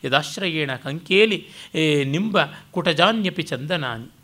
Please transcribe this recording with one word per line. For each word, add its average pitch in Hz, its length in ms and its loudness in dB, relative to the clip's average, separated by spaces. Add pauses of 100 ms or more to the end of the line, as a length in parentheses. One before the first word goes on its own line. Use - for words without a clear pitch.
ಯದಾಶ್ರಯೇಣ 147 720 -2
ಕಂಕೇಲಿ, 185 680 0 (280)
ಏ, 151 300 2
ನಿಂಬ 190 340 0 (320)
ಕುಟಜಾನ್ಯಪಿ 180 720 0
ಚಂದನಾನಿ. 135 680 -6 (140)